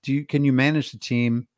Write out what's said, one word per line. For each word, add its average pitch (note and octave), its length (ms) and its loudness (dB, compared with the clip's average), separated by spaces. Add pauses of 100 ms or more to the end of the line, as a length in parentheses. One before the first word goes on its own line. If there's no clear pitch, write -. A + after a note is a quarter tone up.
do C#3 100 -4
you, C#3+ 140 -2
can C#3+ 180 0
you C#3 80 4
manage C#3 380 2
the A2+ 80 -16
team? A#2+ 480 -2 (120)